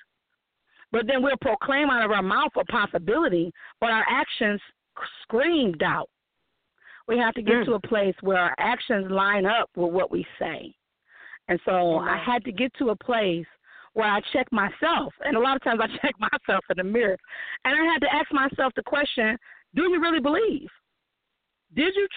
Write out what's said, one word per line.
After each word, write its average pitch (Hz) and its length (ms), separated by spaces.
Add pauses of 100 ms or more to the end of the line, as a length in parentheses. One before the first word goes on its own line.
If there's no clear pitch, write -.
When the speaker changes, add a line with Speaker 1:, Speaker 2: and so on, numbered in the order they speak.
(920)
Speaker 1:
But 226 140
then 262 160
we'll 269 200
proclaim 277 480
out 240 140
of 208 80
our 202 120
mouth 220 340
a 180 80
possibility, 202 840 (280)
but 226 120
our 220 180
actions 226 500 (640)
scream 269 500
doubt. 156 360 (960)
We 233 120
have 226 160
to 247 60
get 214 140
Speaker 2:
Mm. 233 100
Speaker 1:
to 247 80
a 208 60
place 202 420
where 190 180
our 175 180
actions 202 540
line 196 340
up 214 300
with 175 180
what 185 180
we 175 140 (140)
say. - 340 (760)
And 170 160
so 175 320
I 170 160
Speaker 2:
Amen. 190 120
Speaker 1:
had 240 200
to 254 60
get 240 240
to 262 140
a 208 60
place 190 500 (480)
where 214 180
I 208 100 (120)
check 254 180
myself. 220 680
And 277 160
a - 20
lot 262 160
of 262 80
times 233 180
I 220 60
<laughs> - 140
check 277 180
myself 214 500
in 170 80
the 180 60
mirror. 202 340 (460)
And 277 160
I 320 120
had 302 100
to 277 120
ask 302 200
myself 269 420
the 247 80
question, 254 540 (380)
do 285 80
you 359 180
really 330 180
believe? 302 500 (1040)
Did 349 200
you 392 220